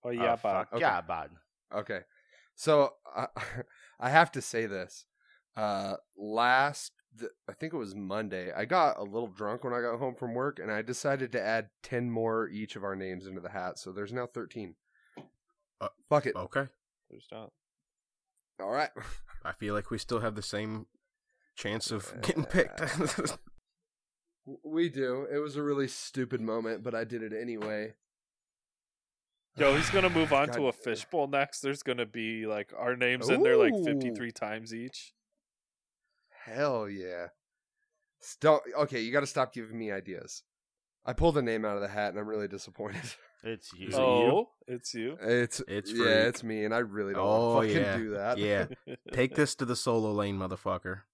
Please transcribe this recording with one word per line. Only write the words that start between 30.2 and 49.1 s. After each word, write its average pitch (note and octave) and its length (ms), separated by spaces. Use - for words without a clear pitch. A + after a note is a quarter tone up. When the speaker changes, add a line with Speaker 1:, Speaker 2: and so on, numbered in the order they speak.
Speaker 1:
on C#3 140
Speaker 3:
<sighs> - 0
God. A#2+ 100
Speaker 1:
to C3+ 100
a A#2+ 60
fishbowl C#3 540
next. C#3 340
There's C#3 220
gonna B2 220
be, A2 400
like, G#2 320
our B2 180
names B2 340
in B3+ 140
there, A#4 140
like, E4+ 160
Speaker 3:
Ooh. G3 120
Speaker 1:
fifty-three B2 460
times A2 420
each. A#2+ 400
Speaker 3:
Hell A#2 440
yeah. F2+ 380
St-, D3+ 400
okay, C3+ 240
you A2+ 100
gotta C#3 160
stop C3 260
giving A2+ 240
me A2 140
ideas. F#2+ 520
I B2 80
pulled D#3 240
a C#3 40
name A2+ 240
out G#2 100
of G2+ 60
the G2+ 60
hat, G#2 220
and F#2+ 100
I'm G#2 80
really G#2+ 220
disappointed. G2 540
<laughs> A#2 120
Speaker 2:
It's A2+ 320
you. F2+ 140
Speaker 4:
Is - 60
it C3+ 60
you? C3 40
Speaker 1:
Oh, B2+ 460
it's B2 260
you. A#2+ 280
Speaker 3:
It's, A#2+ 440
Speaker 4:
It's G2+ 280
Speaker 3:
yeah, A#2 100
Speaker 4:
Freak. A#2 60
Speaker 3:
it's A2+ 340
me, A2 220
and A2 100
I A#2+ 40
really G2+ 340
don't F#2 120
Speaker 4:
Oh, A#2 300
Speaker 3:
wanna A2+ 140
fucking G#2 140
Speaker 4:
yeah. G2+ 140
Speaker 3:
do G#2+ 120
that. G2+ 280
Speaker 4:
Yeah. G2+ 280
Speaker 1:
<laughs> - 80